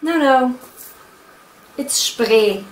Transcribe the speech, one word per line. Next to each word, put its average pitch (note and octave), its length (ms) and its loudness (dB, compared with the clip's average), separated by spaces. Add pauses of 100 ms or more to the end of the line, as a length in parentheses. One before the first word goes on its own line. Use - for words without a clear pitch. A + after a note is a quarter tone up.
No, E4 160 -2
no. C4 420 2 (1160)
It's C#4+ 200 -6
Spray. G#3+ 760 0